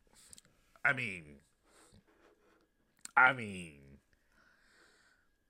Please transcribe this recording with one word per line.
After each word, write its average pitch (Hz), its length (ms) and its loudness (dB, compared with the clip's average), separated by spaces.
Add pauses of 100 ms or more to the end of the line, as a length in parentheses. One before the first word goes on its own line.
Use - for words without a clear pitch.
(840)
I 139 100 2
mean, 87 440 -10 (1800)
I 131 160 8
mean, 92 480 -10 (1700)